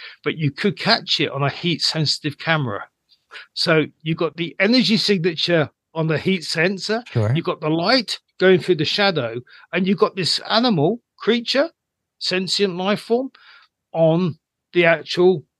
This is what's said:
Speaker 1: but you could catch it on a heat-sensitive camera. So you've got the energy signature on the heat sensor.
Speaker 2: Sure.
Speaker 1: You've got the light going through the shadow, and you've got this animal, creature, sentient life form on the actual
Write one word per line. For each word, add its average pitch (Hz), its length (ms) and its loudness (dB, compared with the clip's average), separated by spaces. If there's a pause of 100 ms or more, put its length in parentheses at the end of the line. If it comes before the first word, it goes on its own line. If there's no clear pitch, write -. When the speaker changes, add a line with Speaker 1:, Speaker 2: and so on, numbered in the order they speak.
(220)
Speaker 1:
but - 140 -4
you 151 140 0
could - 280 -2
catch - 400 0
it 147 120 0
on 139 120 -4
a 139 60 0
heat-sensitive 156 880 -4
camera. 135 480 -2 (680)
So 160 320 2 (160)
you've 160 160 -4
got 160 180 -4
the 175 220 -8
energy 214 400 2
signature 170 720 0 (240)
on 160 140 -2
the 156 100 0
heat 175 260 -2
sensor. 196 680 -2
Speaker 2:
Sure. 113 240 0
Speaker 1:
You've - 120 -2
got 151 160 -6
the 156 80 -2
light 190 500 0 (180)
going 185 220 6
through 180 140 0
the 151 100 0
shadow, 139 560 0 (320)
and 180 140 0
you've 190 120 2
got 208 160 2
this 170 260 -2
animal, 208 600 0 (160)
creature, 240 540 0 (480)
sentient 185 580 -2
life 190 240 -2
form 247 300 -2 (640)
on 165 440 2 (380)
the 175 100 6
actual 170 600 2 (160)